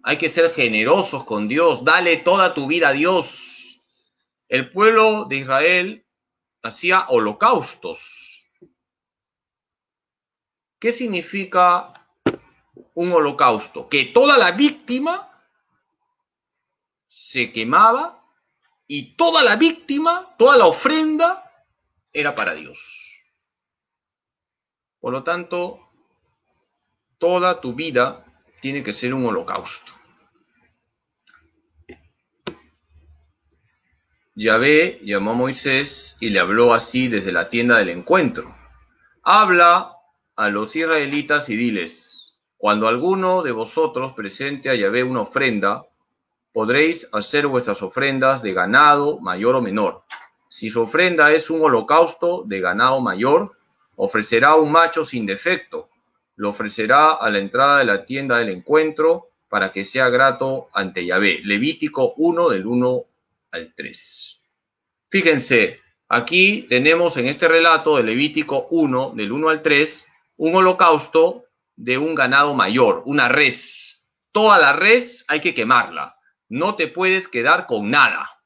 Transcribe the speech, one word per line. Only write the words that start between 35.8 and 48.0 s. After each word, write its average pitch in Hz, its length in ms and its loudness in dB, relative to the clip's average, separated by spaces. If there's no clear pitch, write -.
y 117 120 -4
le 98 80 2
habló 110 340 4
así 127 340 -2
desde 98 240 -4
la 87 180 -4
tienda 120 280 2
del 98 120 0
encuentro. 127 680 -4
Habla 180 720 4
a 107 140 -2
los 104 260 -6
israelitas 147 760 -2
y 110 60 -4
diles, 107 640 -6
"Cuando 104 320 0
alguno 185 520 0
de 135 120 -4
vosotros 131 600 -4
presente 135 560 -8
a 131 60 0
Yahvé 110 280 0
una 127 180 -4
ofrenda, 107 640 -2
podréis 139 640 -2
hacer 147 340 -4
vuestras 123 340 -4
ofrendas 135 600 -2